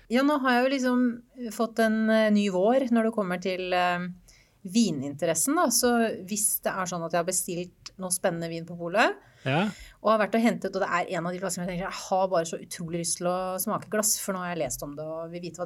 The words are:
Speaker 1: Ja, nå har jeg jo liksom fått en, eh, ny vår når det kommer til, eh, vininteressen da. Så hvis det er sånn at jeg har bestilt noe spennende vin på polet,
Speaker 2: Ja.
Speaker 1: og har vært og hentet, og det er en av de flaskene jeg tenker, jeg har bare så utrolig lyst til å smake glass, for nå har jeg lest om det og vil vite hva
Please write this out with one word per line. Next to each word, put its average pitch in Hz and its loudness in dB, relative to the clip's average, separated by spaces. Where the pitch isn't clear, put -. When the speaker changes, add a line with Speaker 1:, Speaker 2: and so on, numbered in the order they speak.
Speaker 1:
Ja, 247 4
nå 294 4
har 262 2
jeg 240 4
jo 269 4
liksom 254 2
fått 226 -4
en, 220 4
eh, 220 6
ny 208 4
vår 226 4
når 220 4
det 226 -2
kommer 180 -2
til, 185 -2
eh, 180 2
vininteressen 165 0
da. 359 4
Så 247 4
hvis - -2
det - -2
er 185 -4
sånn 175 -6
at 156 -2
jeg 170 2
har - -2
bestilt 180 -4
noe 185 -4
spennende 170 0
vin 165 -8
på 175 -12
polet, 202 2
Speaker 2:
Ja. 143 2
Speaker 1:
og 208 4
har 220 4
vært 196 -2
og 226 4
hentet, 190 0
og 190 0
det 190 -2
er 180 -2
en 165 -2
av 180 -4
de 180 -6
flaskene 180 -4
jeg 190 -4
tenker, 180 -4
jeg - -10
har 190 4
bare 175 2
så - -8
utrolig 170 -6
lyst 165 -2
til 175 -2
å 185 -2
smake 185 -4
glass, 214 0
for - -4
nå 180 -6
har 175 -4
jeg 160 -2
lest 131 -4
om 147 -10
det 151 -8
og 165 -8
vil 175 -10
vite 170 -10
hva 180 -4